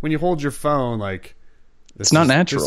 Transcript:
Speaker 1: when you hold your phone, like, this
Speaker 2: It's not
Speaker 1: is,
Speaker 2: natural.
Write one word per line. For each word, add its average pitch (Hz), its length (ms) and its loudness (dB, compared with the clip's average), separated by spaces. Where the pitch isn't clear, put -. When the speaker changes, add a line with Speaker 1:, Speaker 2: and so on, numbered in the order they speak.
Speaker 1:
when 156 100 -2
you 156 80 0
hold 170 220 -2
your 143 100 -2
phone, 127 480 -2
like, 98 360 -8
this 101 120 -4
Speaker 2:
It's - 60 2
not 160 100 6
Speaker 1:
is, 151 60 2
Speaker 2:
natural. 143 380 2